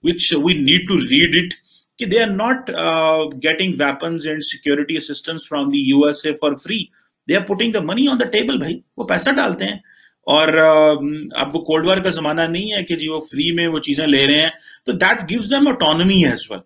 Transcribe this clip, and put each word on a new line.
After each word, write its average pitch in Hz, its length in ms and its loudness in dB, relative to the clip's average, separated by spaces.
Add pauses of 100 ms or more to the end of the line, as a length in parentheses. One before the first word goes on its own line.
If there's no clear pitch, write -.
which 170 260 0
we 165 240 0
need 151 240 2
to 180 180 0
read 139 380 2
it, 175 180 -2 (460)
कि 240 60 -6
they 196 120 0
are 214 200 0
not, 247 200 0 (180)
अ, 160 480 0
getting 156 480 -2
weapons 147 480 -4
and 156 200 -6
security 147 580 -4
assistance 151 440 -10 (120)
from 143 180 -4
the 139 240 0
U 143 100 6
S 147 220 -2
A 151 80 -2 (100)
for 143 100 0
free। 202 280 -8 (460)
They 185 100 2
are 185 120 -6
putting 214 240 -2
the 170 160 -2
money 262 240 2
on 233 100 0
the 214 160 0
table 240 200 -2
भाई, - 220 -6 (140)
वो - 80 -8
पैसा 180 260 0
डालते 202 340 0
हैं। 202 180 -8 (440)
और, 156 280 4
अ, 156 360 6 (500)
अब 143 120 -2
वो 165 60 -2
Cold 160 260 0
War 190 140 4
का 185 100 0
जमाना 160 380 -2
नहीं 190 240 -4
है 196 120 -4
कि 170 120 -4
जी 156 120 -8
वो 156 120 -4
free 156 320 -4
में 170 160 0
वो 156 120 -2
चीजें 147 280 -2
ले 139 180 4
रहे 143 120 4
हैं, 160 160 2 (320)
तो 240 80 -2
that 185 240 2
gives 202 360 -6
them 277 100 4
autonomy 180 640 4
as 120 160 0 (100)
well। 92 140 -12